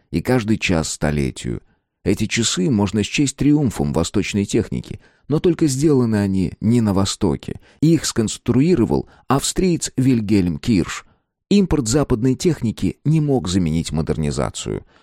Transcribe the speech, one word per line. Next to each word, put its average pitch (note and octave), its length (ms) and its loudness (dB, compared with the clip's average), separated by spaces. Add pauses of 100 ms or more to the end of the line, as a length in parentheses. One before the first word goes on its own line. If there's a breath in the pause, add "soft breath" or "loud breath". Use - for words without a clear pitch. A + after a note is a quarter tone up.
и E2+ 120 -2
каждый A2 360 0
час E2 320 0
столетию". C2+ 720 -4 (440)
Эти G2+ 220 0
часы D#3 420 -2
можно G#2 340 2
счесть C#3+ 320 -2
триумфом C3+ 560 0
восточной G2 540 -2
техники, - 560 -4 (260 soft breath)
но D3 120 0
только E3 280 2
сделаны C3 480 2
они F#2+ 460 0
не A#2 180 4
на G#2+ 140 2
Востоке. - 680 -2 (220 soft breath)
Их D#3 240 4
сконструировал A#2+ 1040 0 (180 soft breath)
австриец D#3+ 720 0
Вильгельм G#2 600 2
Кирш. - 460 0 (440)
Импорт E3 400 2
западной C3 460 0
техники - 680 -2
не D#3 160 2
мог C#3 300 0
заменить E2+ 420 0
модернизацию. C#2 920 -4 (180 soft breath)